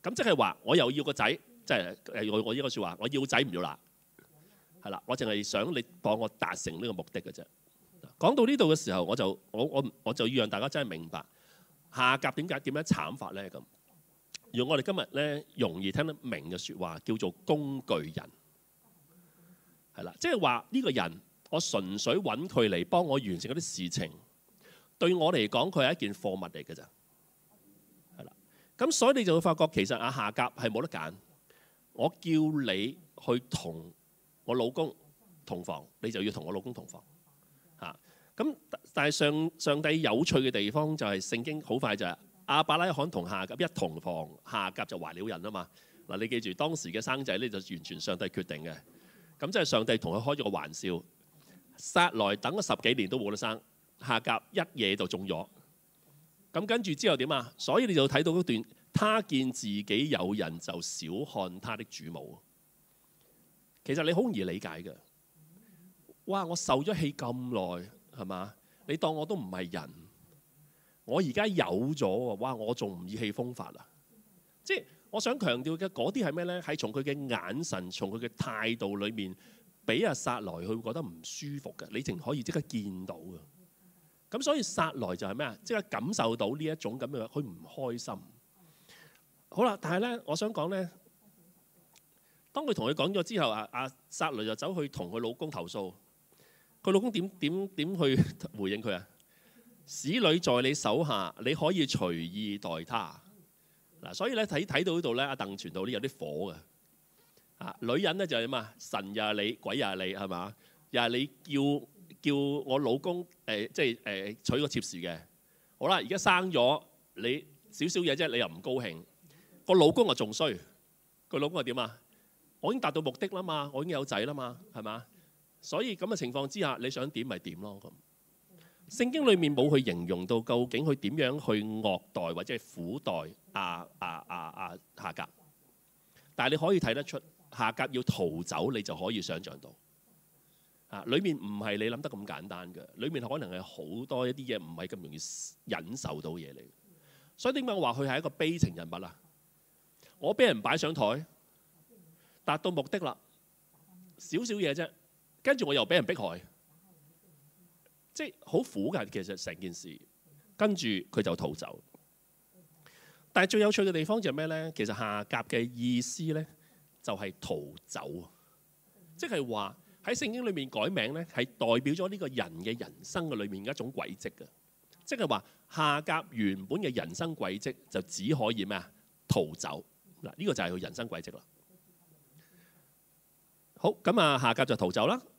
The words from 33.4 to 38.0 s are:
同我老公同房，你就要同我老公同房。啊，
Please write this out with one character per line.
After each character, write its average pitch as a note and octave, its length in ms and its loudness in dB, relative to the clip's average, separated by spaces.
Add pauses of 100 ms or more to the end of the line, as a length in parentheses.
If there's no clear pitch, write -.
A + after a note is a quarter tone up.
同 E2 420 -6 (540)
我 A#2+ 100 2
老 B2 140 4
公 D3 260 -2 (500)
同 F2+ 180 -6
房， D2+ 220 -8 (160)
你 A2+ 100 -4
就 A2 120 -4
要 G#3 80 0
同 - 140 -8
我 E2+ 60 -6
老 G2 80 -4
公 A#2+ 140 -10
同 E2 140 -12
房。 - 160 -20 (720)
啊， E2 180 -12 (400)